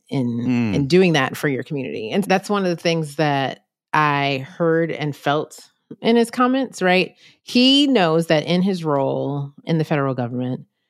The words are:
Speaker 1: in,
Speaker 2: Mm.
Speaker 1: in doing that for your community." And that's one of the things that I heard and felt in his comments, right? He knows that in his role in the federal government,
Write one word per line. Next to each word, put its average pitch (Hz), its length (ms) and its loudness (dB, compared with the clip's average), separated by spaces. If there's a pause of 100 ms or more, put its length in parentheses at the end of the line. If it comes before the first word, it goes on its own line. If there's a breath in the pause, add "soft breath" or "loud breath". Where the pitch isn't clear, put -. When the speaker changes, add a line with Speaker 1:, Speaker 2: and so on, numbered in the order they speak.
(100)
Speaker 1:
in, 123 180 -2 (200)
Speaker 2:
Mm. 120 280 0
Speaker 1:
in 139 120 0
doing 175 260 4
that 135 240 0
for 156 100 -4
your 131 160 -4
community." 117 480 -8
And 190 120 -2
that's 196 260 0
one 202 140 0
of 180 60 0
the 165 120 -4
things 160 340 -2
that 139 500 -2 (280)
I 139 520 0 (120)
heard 165 340 0
and 143 240 -6
felt - 540 -4 (320)
in 226 140 2
his 233 160 2
comments, 254 500 -2
right? 180 340 2 (280 soft breath)
He 269 420 4
knows 170 420 2
that 151 180 2
in 180 180 0
his 180 200 -2
role 139 720 -2 (100)
in 165 140 0
the 156 60 0
federal 139 320 0
government, 127 500 -6 (240)